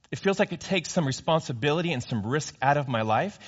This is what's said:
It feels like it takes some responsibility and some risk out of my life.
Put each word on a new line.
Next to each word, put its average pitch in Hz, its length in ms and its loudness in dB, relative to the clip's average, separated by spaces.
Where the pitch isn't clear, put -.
It 147 80 -6
feels 196 180 2
like 190 160 0
it 160 60 -6
takes 185 320 -4
some 160 160 2
responsibility 156 840 0
and 127 120 -4
some 107 220 -4
risk 147 360 -2
out 143 160 6
of 135 100 -2
my 117 140 0
life. 120 460 0